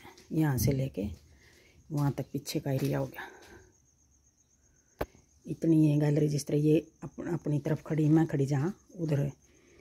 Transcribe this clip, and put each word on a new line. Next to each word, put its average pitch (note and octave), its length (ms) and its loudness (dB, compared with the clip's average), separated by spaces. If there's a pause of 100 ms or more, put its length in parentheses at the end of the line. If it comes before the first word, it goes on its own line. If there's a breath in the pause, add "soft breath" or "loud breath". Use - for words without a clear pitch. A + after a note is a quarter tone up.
(340 loud breath)
यहाँ D3+ 240 0
से C#3+ 140 2
लेके C3+ 360 -4 (840 loud breath)
वहाँ C#3+ 200 0
तक - 220 -10
पीछे C#3+ 260 -8
का C#3+ 120 -4
एरिया C#3 280 -2
हो C3+ 80 -4
गया। - 200 -16 (2250 loud breath)
इतनी D#3 420 4
है D3 120 4
गैलरी, D3+ 300 2
जिस C#3+ 180 -4
तरह D3+ 120 0
ये D3+ 200 4 (240)
अप-, - 260 -12
अपनी D3 300 -2
तरफ D#3 260 -2
खड़ी, D3+ 240 0
मैं D#3+ 180 6
खड़ी C#3+ 180 0
जहाँ, D3 280 -2 (240)
उधर C#3+ 340 -2 (500 loud breath)